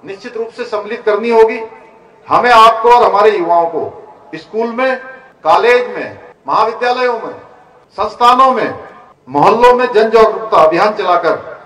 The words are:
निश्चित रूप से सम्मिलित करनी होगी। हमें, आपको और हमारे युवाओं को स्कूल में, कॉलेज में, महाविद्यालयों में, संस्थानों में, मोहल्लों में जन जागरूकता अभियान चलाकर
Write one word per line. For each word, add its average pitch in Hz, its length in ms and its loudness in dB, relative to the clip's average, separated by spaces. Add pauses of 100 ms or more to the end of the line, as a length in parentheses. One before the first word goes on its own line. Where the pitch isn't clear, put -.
निश्चित 196 320 -14
रूप 226 120 -8
से 240 160 -12
सम्मिलित 208 380 -8
करनी 220 280 -2
होगी। 226 280 2 (680)
हमें, 180 240 0
आपको 226 380 4
और 240 140 6
हमारे 202 340 2
युवाओं 170 300 0
को - 720 -12
स्कूल 226 340 -6
में, 254 280 -4 (440)
कॉलेज 220 460 2
में, 170 300 -12 (280)
महाविद्यालयों 233 680 -2
में, - 200 -12 (640)
संस्थानों 247 560 2
में, 170 260 -6 (480)
मोहल्लों 208 480 2
में 247 120 0
जन 214 220 0
जागरूकता 208 540 2
अभियान 180 300 0
चलाकर 175 540 -2 (180)